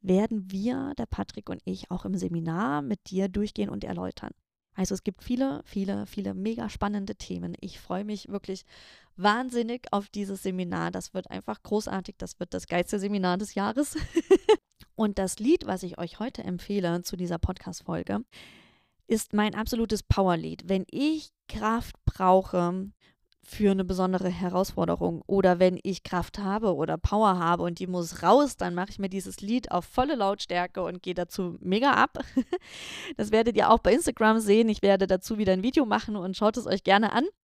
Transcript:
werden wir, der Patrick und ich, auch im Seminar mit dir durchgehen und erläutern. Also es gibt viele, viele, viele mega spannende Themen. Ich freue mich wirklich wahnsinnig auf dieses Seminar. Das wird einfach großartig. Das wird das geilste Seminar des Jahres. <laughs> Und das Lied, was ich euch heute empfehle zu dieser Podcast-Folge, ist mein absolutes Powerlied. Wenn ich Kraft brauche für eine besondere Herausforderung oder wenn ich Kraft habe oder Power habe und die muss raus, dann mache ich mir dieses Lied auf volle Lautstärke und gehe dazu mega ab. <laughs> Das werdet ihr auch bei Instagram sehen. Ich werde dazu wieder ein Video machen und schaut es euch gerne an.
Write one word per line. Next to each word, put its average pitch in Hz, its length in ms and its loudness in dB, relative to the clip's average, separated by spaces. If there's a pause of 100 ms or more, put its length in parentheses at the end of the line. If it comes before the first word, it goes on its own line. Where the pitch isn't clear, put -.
werden 196 500 2
wir, 247 460 -4
der 233 80 -4
Patrick - 440 -10
und - 160 -10
ich, 190 260 -8
auch 180 140 -6
im 196 100 -4
Seminar 175 680 -2
mit - 280 -6
dir 190 200 0
durchgehen 202 400 -4
und 208 140 -8
erläutern. 185 480 -8 (460)
Also 190 160 -2
es 190 100 -8
gibt - 200 -6
viele, 269 420 -2
viele, 196 400 -6
viele 196 300 -8
mega 220 340 -6
spannende 208 460 -6
Themen. 175 460 -8
Ich - 180 -14
freue 180 240 -6
mich 208 240 -8
wirklich 196 360 -8 (520)
wahnsinnig 233 760 0
auf 202 160 -2
dieses 196 360 -8
Seminar. 180 480 -2
Das 180 240 -8
wird 185 160 -8
einfach 208 320 -10
großartig. 202 560 -4
Das - 200 -12
wird - 140 -8
das 180 140 -6
geilste 180 320 0
Seminar 190 400 0
des 208 160 -8
Jahres. 220 420 -2 (480)
<laughs> - 500 0
Und 214 220 0
das 190 220 -2
Lied, 277 260 2
was 185 160 -4
ich 175 160 -10
euch - 220 -10
heute 240 240 -8
empfehle 180 580 -2
zu - 160 -8
dieser 175 220 -4
Podcast-Folge, 185 840 -4 (840)
ist - 260 -2
mein 208 220 0
absolutes 220 480 -2
Powerlied. 170 680 0
Wenn 190 220 0
ich 302 400 -4 (160)
Kraft 220 480 -4 (100)
brauche 185 840 2 (580)
für 208 220 2
eine 190 140 2
besondere 185 420 0
Herausforderung 175 1000 0
oder 190 320 6
wenn 185 240 4
ich 185 220 -4
Kraft - 340 -4
habe 202 380 0
oder 160 220 -2
Power 202 420 2
habe 170 240 2
und 175 160 -4
die 185 80 -6
muss 180 340 -4
raus, 247 360 6
dann 180 180 -4
mache 180 140 -2
ich - 100 -16
mir 196 80 -4
dieses 190 320 -8
Lied 233 320 -2
auf 175 140 0
volle 277 300 0
Lautstärke 196 680 -2
und 180 180 -6
gehe 180 120 -6
dazu 175 480 -4
mega 233 320 2
ab. - 260 2 (160)
<laughs> 269 220 -2 (580)
Das 214 160 -2
werdet 220 240 4
ihr 202 140 6
auch 226 100 8
bei 180 140 4
Instagram 226 460 4
sehen. 220 280 6
Ich 214 140 0
werde 196 260 4
dazu 190 300 0
wieder 196 160 4
ein 185 100 0
Video 262 220 4
machen 214 320 -2
und 185 180 -4
schaut 220 220 2
es 254 100 -6
euch 196 160 -2
gerne 202 300 4
an. 254 120 2 (180)